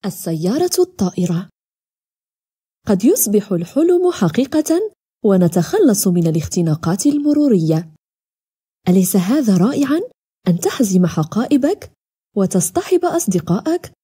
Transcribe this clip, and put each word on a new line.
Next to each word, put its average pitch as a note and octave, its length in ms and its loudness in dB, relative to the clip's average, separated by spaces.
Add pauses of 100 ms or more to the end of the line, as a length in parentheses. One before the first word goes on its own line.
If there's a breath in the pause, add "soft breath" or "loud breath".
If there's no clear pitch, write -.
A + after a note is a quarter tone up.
السيارة F3+ 720 -4
الطائرة. F#3 680 -2 (1400)
قد G3 180 0
يصبح G#3+ 460 0
الحلم E4+ 600 0
حقيقة D4+ 800 -2 (340)
ونتخلص G3 840 2
من F3 200 2
الاختناقات E3 800 -2
المرورية. C4 880 0 (960)
أليس F#3 260 2
هذا G#3 420 2
رائعًا؟ C#4 440 0 (460)
أن F3 120 0
تحزم F#3+ 460 0
حقائبك B3+ 840 -2 (440)
وتصطحب G3+ 720 0
أصدقائك D#4+ 840 -2 (120)